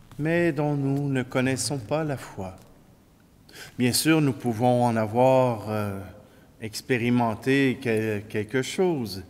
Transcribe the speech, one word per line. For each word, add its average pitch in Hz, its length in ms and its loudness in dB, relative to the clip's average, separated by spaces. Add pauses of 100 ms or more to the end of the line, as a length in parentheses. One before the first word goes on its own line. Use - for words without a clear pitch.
(180)
mais 165 360 2
dont 147 220 0
nous 139 340 0
ne 131 120 0
connaissons 131 580 -2
pas 147 260 -2
la 147 100 -4
foi. 95 400 -10 (1200)
Bien 123 140 2
sûr, 160 300 4
nous 143 100 2
pouvons 123 540 0
en 117 100 2
avoir, 123 760 2
euh, 104 300 -4 (600)
expérimenté 120 1200 0
que-, 110 480 0
quelque 110 320 -2
chose, 127 680 -2